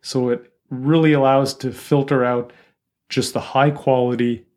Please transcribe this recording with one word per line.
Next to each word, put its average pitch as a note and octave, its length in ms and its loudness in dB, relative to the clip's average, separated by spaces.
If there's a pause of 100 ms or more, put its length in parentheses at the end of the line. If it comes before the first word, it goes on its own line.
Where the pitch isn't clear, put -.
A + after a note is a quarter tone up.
So B2 280 -4
it A#2+ 220 -6 (180)
really D3+ 440 2
allows C3+ 420 2
to B2+ 160 -6
filter C#3 540 0
out A#2+ 260 -4 (560)
just - 260 -4
the - 60 -4
high C#3+ 320 0
quality B2 720 -2 (120)